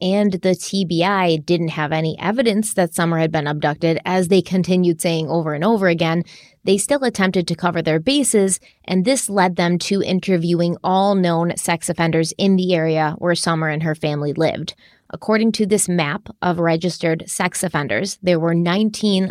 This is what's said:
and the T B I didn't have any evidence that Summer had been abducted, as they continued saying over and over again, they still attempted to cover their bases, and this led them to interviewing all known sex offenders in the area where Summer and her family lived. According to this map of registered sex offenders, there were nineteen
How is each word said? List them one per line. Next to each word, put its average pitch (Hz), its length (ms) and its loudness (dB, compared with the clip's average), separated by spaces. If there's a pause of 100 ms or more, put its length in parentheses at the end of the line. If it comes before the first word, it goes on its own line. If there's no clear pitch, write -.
and 202 320 0
the 185 220 0
T 196 300 -4
B 165 200 0
I 185 320 2
didn't 165 320 0
have 151 240 -4
any 160 260 -2
evidence 220 560 0
that 175 200 0
Summer 170 240 0
had 160 120 2
been 156 160 -2
abducted, 151 580 -2
as 185 240 0
they 185 140 6
continued 180 580 2
saying 160 280 -2
over 156 260 -2
and 147 80 -4
over 202 240 2
again, 170 380 2 (400)
they 190 120 4
still 269 280 0
attempted 190 420 0
to 165 80 -2
cover 170 280 -2
their 160 180 2
bases, 220 580 2 (260)
and 180 200 0
this 254 260 0
led 185 260 0
them 175 240 2
to 196 220 -2
interviewing 175 800 0
all 196 320 2
known 170 420 0
sex - 320 -4
offenders 165 480 0
in 196 200 2
the 185 180 0
area 160 440 0
where 170 180 0
Summer 160 320 -2
and 151 140 -4
her 160 120 -2
family 147 380 -4
lived. 156 420 -2 (360)
According 220 420 0
to 214 140 0
this 196 220 0
map 170 400 -2 (140)
of 170 160 0
registered 165 720 -2
sex - 340 -4
offenders, 147 600 -4
there 175 180 2
were 165 140 0
nineteen 190 760 0